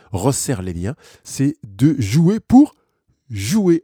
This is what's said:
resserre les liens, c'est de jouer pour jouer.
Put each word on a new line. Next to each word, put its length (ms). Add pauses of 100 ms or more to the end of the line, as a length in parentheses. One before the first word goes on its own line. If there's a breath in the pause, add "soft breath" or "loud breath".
(120 soft breath)
resserre 480
les 140
liens, 200 (300 loud breath)
c'est 400
de 340
jouer 400
pour 360 (560)
jouer. 540